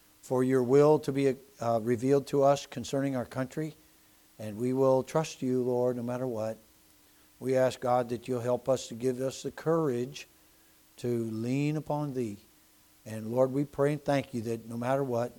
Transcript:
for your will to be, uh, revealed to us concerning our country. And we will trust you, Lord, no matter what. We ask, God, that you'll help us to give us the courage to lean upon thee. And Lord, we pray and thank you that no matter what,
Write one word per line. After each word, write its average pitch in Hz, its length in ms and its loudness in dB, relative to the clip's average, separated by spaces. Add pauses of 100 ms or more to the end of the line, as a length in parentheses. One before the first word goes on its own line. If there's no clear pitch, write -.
(220)
for 131 220 0
your 131 200 4
will 147 360 8
to 147 140 -4
be, 135 200 2 (280)
uh, 117 200 2
revealed 127 460 2
to 143 160 2
us 139 220 4
concerning 135 500 -4
our 120 100 -4
country. 147 520 -8 (640)
And 107 140 -8
we 123 160 -2
will 131 320 4
trust - 380 -4
you, 127 200 0
Lord, 123 360 0
no 120 40 -6
matter 123 240 -6
what. 110 320 -4 (840)
We 127 180 0
ask, 127 240 2
God, 123 260 0
that 117 180 -8
you'll 127 140 -4
help 123 300 -2
us 127 180 0
to 120 60 -12
give 120 260 -2
us 131 240 -6
the 143 80 -6
courage 147 800 -2 (680)
to 117 360 -2
lean 131 440 -2
upon 147 380 -4
thee. 113 240 -4 (680)
And 110 220 -10
Lord, 127 240 2
we 143 140 -2
pray 143 260 0
and 147 100 -4
thank 143 320 -2
you 120 100 -4
that 113 220 -6
no 117 120 -10
matter 131 260 -2
what, 120 360 -4